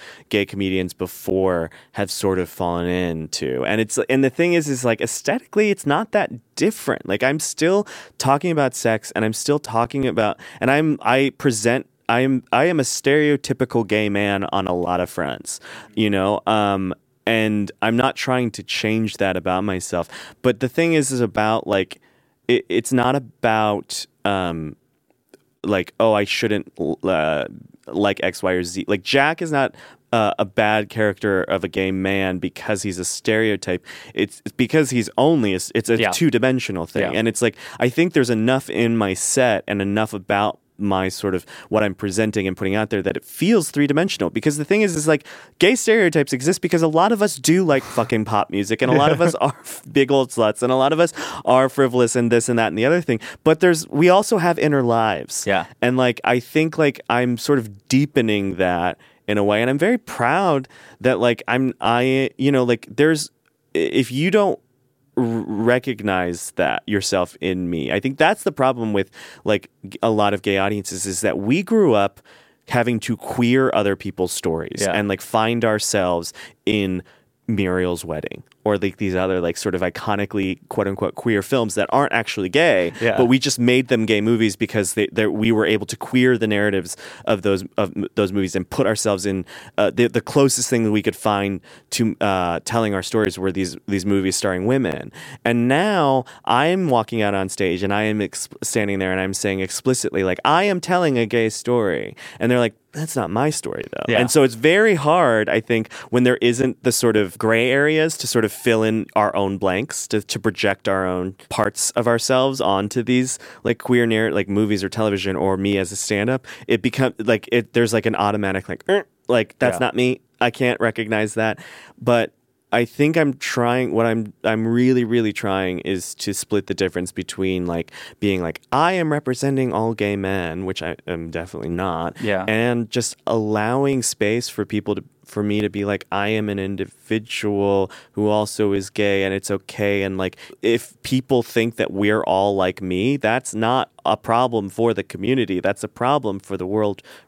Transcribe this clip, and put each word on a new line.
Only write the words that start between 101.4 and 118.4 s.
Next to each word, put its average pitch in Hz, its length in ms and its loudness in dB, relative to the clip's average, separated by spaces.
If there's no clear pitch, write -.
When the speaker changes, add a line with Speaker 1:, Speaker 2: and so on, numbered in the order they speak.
Speaker 1:
story." 98 640 -2
And 117 100 2
they're 123 80 4
like, 117 160 0
"That's 156 240 -8
not 98 160 -2
my 123 200 0
story, - 420 -8
though." - 200 -4
Speaker 2:
Yeah. 117 60 4
Speaker 1:
And 123 100 2
so 147 140 6
it's 120 140 4
very 185 400 4
hard, 139 520 2
I 110 120 2
think, 113 320 0
when 123 140 4
there 123 140 4
isn't 120 440 2
the 127 80 2
sort 113 260 2
of 101 220 0
gray 113 320 2
areas 156 480 2
to - 80 -8
sort 117 180 2
of 104 120 -4
fill 113 260 2
in 110 320 0
our 104 220 2
own 98 220 0
blanks, 98 500 -2
to, 107 140 0
to - 180 -8
project 101 480 -2
our 95 180 0
own 92 280 -4
parts - 400 -2
of 117 180 -2
ourselves 131 500 2
onto 104 440 0
these, 127 360 0
like, 117 120 0
queer 120 300 2
narr-, 110 260 2
like, 95 160 0
movies 101 340 0
or 98 60 -2
television 98 480 -2
or 95 220 0
me 101 180 0
as 95 160 -2
a 98 40 -10
stand-up. 110 500 -2
It 113 140 2
become, 127 380 0
like, 110 340 0
it, 117 220 0
there's, 117 180 2
like, 113 140 0
an 113 100 2
automatic, 101 500 -2